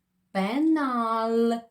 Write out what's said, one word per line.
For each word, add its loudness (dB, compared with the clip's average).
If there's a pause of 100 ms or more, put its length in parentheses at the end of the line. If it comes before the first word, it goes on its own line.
(320)
Пенал. 0